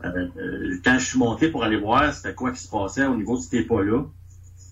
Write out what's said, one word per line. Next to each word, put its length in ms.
Euh, 320
euh, 480
quand 140
je 80
suis 120
monté 300
pour 160
aller 140
voir 340
c'était 220
quoi 180
qui 80
se 80
passait 380
au 100
niveau 220
de 40
cet 120
épa-là, 480